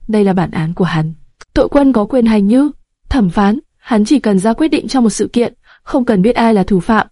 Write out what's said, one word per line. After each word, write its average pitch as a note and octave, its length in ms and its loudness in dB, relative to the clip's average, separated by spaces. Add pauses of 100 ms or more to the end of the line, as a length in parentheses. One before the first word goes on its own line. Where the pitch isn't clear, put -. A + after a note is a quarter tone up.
đây G#3+ 160 0
là G3 80 2
bản F3+ 180 -2
án D#3+ 240 -6
của F#3+ 100 -2
hắn. D#3+ 300 -4 (400)
Tội - 140 2
Quân C#4 240 2
có A3 120 0
quyền A#3 220 0
hành G#3+ 200 2
như C4 240 2 (380)
thẩm G#3 220 0
phán, G3+ 280 0 (200)
hắn G#3+ 260 0
chỉ C4 140 2
cần G#3 200 0
ra G#3+ 140 0
quyết D#4 160 -2
định D4 200 -2
trong B3 160 0
một A3 60 2
sự G3 220 -4
kiện, A#3 220 -2 (280)
không C4 220 -2
cần G#3+ 180 0
biết A#3 120 2
ai A3+ 200 2
là G3 80 2
thủ F#3 180 0
phạm, G#3+ 320 -2